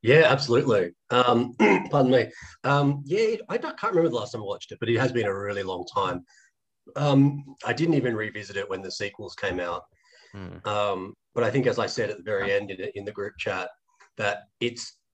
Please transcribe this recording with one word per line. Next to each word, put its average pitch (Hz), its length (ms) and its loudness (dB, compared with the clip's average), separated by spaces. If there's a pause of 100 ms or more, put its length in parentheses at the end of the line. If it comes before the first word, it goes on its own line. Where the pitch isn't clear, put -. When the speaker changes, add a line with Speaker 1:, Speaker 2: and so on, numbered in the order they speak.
Speaker 1:
Yeah, 143 260 8
absolutely. 120 640 2 (200)
Um, 123 440 4
<clears throat> - 340 4
pardon 135 220 4
me. 123 140 4 (400)
Um, 143 400 2
yeah, 180 140 -2
it, 220 280 0
I 196 100 -6
don't, 311 220 -8
can't - 140 -2
remember 165 160 4
the 123 80 -2
last 104 160 -6
time 113 80 -8
I 101 40 -10
watched 98 280 -10
it, - 80 -18
but 113 80 -2
it 117 100 2
has 127 140 0
been 113 120 0
a 98 80 -2
really 101 300 -6
long 92 220 -8 (100)
time. 90 300 -2 (720)
Um, 143 600 2 (100)
I - 80 -2
didn't 165 220 2
even 123 200 0
revisit 104 420 -8
it 98 120 -6
when 95 120 -6
the 95 100 -12
sequels 101 440 -10
came 92 240 -4
out. 87 240 -6 (500)
Speaker 2:
Hmm. 90 240 -14 (100)
Speaker 1:
Um, 104 460 -2 (200)
but 120 100 0
I 110 80 2
think, 123 160 2
as 110 120 0
I 104 80 0
said 107 220 -4
at - 80 -6
the - 60 -20
very 98 280 -2
end 101 200 0
in, 92 80 -12 (160)
in 101 100 -10
the 104 60 -8
group 98 260 -8
chat, 92 320 -6 (480)
that 101 260 -2 (160)
it's 117 400 -6 (140)